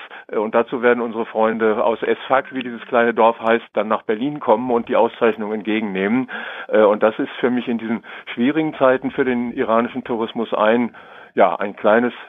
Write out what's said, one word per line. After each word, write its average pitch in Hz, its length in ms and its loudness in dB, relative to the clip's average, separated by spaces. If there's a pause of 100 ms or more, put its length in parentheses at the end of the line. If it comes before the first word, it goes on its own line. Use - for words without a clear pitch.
(280)
Äh, - 80 -8
und 110 180 -2
dazu - 280 0
werden 120 180 4
unsere 113 240 -4
Freunde 110 580 0
aus 113 200 0
Esfak, 131 500 -2
wie 131 100 -6
dieses 120 200 -10
kleine 117 320 2
Dorf 117 260 4
heißt, 113 320 2
dann 107 160 -2
nach 107 140 -2
Berlin 135 380 -4
kommen 123 300 2
und 117 200 0
die 110 60 0
Auszeichnung 110 560 0
entgegennehmen. 107 800 -2 (380)
Äh, 107 140 4
und 107 200 4
das 107 160 2
ist 139 120 -4 (100)
für 123 100 2
mich 123 160 -2
in 120 120 -2
diesen 110 260 -4 (300)
schwierigen 151 400 0
Zeiten 131 360 2
für 139 140 -2
den 120 280 -2
iranischen 117 520 0
Tourismus 113 480 -4
ein, 113 420 2 (400)
ja, 95 200 4
ein 98 220 -6
kleines 113 360 4 (160)